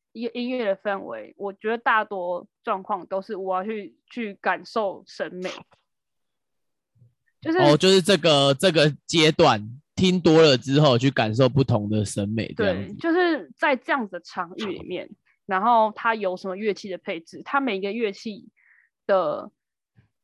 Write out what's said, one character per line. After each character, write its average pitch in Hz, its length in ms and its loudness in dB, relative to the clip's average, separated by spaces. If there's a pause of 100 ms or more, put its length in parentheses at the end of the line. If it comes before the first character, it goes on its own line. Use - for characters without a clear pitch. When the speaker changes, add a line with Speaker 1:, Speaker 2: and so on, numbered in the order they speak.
(120)
Speaker 1:
一 233 160 -10
个 - 120 -10
音 247 100 -6
乐 254 160 -4
的 196 120 0
氛 196 260 -6
围， 110 340 -14
我 196 160 -10
觉 214 160 -8
得 233 80 -4
大 233 260 0
多 180 440 -8 (160)
状 196 200 -4
况 190 240 -8
都 190 140 -6
是 214 140 -12
我 185 200 -4
要 185 80 -4
去， 208 320 -10 (140)
去 214 260 -10
感 185 300 -4
受 196 420 -6
审 165 280 -10
美。 180 140 -10 (1900)
就 311 100 -6
是 330 80 0
Speaker 2:
哦， 147 180 6
就 185 120 4
是 190 120 6
这 185 160 2
个， 143 360 4
这 185 180 2
个 156 180 4 (160)
阶 165 260 4
段 127 320 4 (320)
听 185 240 2
多 160 220 6
了 143 160 6
之 135 240 2
后， 135 160 6
去 131 140 2
感 110 220 0
受 131 140 4
不 135 160 2
同 107 260 0
的 107 140 0
审 101 260 -4
美 110 260 -4
这 - 100 -2
样 190 220 -4
子。 202 60 -14
Speaker 1:
对， - 20 -14
就 330 180 -4
是 330 420 -2
在 302 200 0
这 - 180 -6
样 262 120 -4
子 190 80 -14
的 175 80 -12
场 175 340 -10
域 220 100 -8
里 190 180 -10
面， - 260 -10 (360)
然 190 160 -4
后 220 340 2
它 226 200 -2
有 190 200 -4
什 190 120 -12
么 185 80 -8
乐 208 180 -4
器 196 160 -10
的 180 80 -10
配 180 220 -10
置， 165 260 -20
它 277 160 -2
每 233 160 -4
一 185 40 -6
个 202 100 -6
乐 220 200 -4
器 196 380 -14 (560)
的， 170 460 -2 (720)